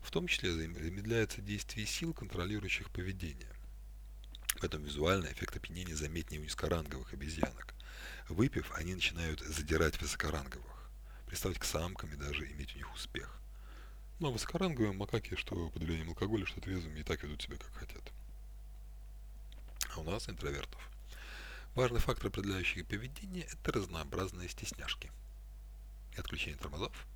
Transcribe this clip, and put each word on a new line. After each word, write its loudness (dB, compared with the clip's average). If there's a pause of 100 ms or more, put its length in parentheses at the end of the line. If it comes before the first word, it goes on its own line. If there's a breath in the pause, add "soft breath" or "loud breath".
В -8
том 2
числе 4
зам-, 2
замедляется 2
действие -2
сил, 0
контролирующих 0
поведение. -2 (1080)
Поэтому 2
визуально 8
эффект -2
опьянения -2
заметнее 0
у -4
низкоранговых 2
обезьянок. 0 (560 loud breath)
Выпив, 6
они 0
начинают 2
задирать 6
высокоранговых, -2 (360 loud breath)
приставать 0
к -2
самкам 0
и -6
даже -2
иметь -4
у -8
них -6
успех. -4 (840 loud breath)
Ну, 4
а 4
высокоранговые 4
макаки, 2
что 0
под -2
влиянием 2
алкоголя, 2
что -4
трезвыми, -2
и -4
так 0
ведут -4
себя, -6
как -10
хотят. -8 (1800)
А -2
у -2
нас, 0
интровертов, -4 (960 loud breath)
важный 6
фактор, 6
определяющий 2
поведение, -2
это -2
разнообразные 0
стесняшки -4 (1000)
и -6
отключение -2
тормозов. -4